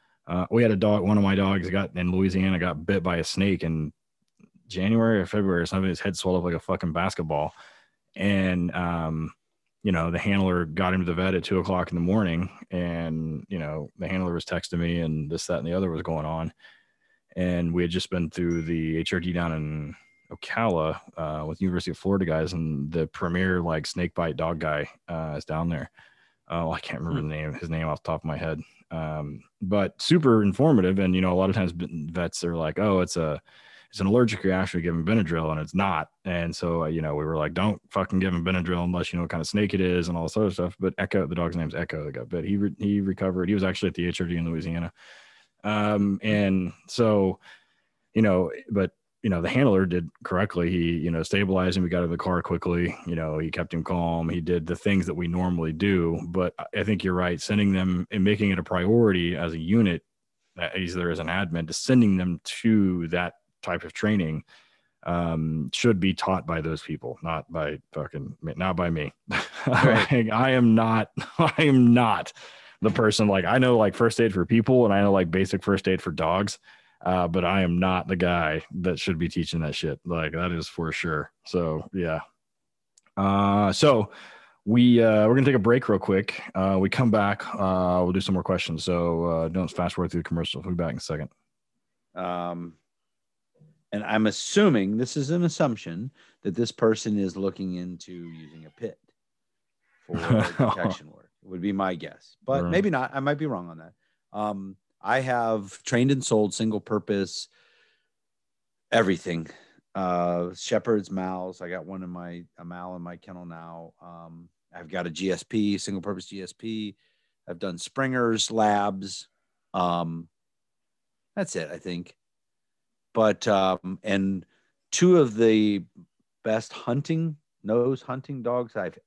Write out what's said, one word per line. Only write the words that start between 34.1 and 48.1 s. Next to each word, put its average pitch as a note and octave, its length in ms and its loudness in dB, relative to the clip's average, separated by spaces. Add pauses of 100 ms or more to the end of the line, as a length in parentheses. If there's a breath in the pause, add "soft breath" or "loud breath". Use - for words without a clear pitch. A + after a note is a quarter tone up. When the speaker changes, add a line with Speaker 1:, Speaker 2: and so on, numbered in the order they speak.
Speaker 1:
reaction, F#2 340 0
we E2 40 -2
give E2+ 120 -2
him E2 120 -2
Benadryl," E2 460 2
and D#2 100 -2
it's D2+ 120 -8
not. F2+ 360 0 (160)
And E2+ 280 -4
so, E2+ 300 -2
uh, D#2 40 -2
you D#2+ 140 -2
know, D2+ 140 -4
we D2+ 80 -2
were D#2 140 -2
like, D2+ 160 -2
"Don't F#2+ 360 0
fucking F#2 300 -2
give F#2 140 0
him E2+ 100 -2
Benadryl F2+ 400 -2
unless F2 300 -2
you F2 40 -4
know E2+ 60 -2
what D#2+ 60 -6
kind E2 100 -4
of D#2 80 -6
snake G2+ 260 0
it F#2+ 60 0
is," F2+ 300 0
and F2 80 -4
all E2 60 -2
this E2 120 -4
other G#2 160 2
stuff. F#2 260 -4
But F#2 200 0
Echo, G2 280 0
the E2 100 -6
dog's E2+ 200 -2
name's D#2 200 -4
Echo, D#2 280 -6
that D2 80 -8
got A#1+ 160 -10
bit. E2 160 -4
He G2 140 0
re-, G2+ 220 0
he G2+ 200 0
recovered. F#2 480 0
He G#2 60 2
was F#2+ 100 2
actually F#2 260 0
at - 60 -4
the F2 120 -2
H E2+ 120 -4
R F2 80 -2
D F2 80 -4
in E2+ 100 -2
Louisiana. E2 460 -4 (720 loud breath)
Um, G#2 600 2
and F#2+ 500 2 (140)
so, G#2 520 2 (760 soft breath)